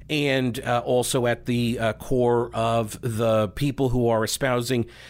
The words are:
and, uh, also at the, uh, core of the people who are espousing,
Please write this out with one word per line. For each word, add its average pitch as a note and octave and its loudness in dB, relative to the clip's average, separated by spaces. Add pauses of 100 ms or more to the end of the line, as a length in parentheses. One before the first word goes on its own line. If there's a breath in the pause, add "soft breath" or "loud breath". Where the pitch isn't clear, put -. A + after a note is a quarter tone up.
and, C3+ 0
uh, A#2+ 0
also B2 2
at A#2+ -2
the, A#2+ 0
uh, A2+ 0
core A#2+ 0
of A2+ 0
the A2 2
people C3+ -2
who A#2+ 2
are A2+ 2
espousing, B2 0 (240 loud breath)